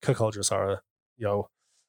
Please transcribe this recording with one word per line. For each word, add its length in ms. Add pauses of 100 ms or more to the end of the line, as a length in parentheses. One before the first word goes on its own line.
cuckoldress 500
or 200
a, 100 (360)
you 80
know, 240 (400)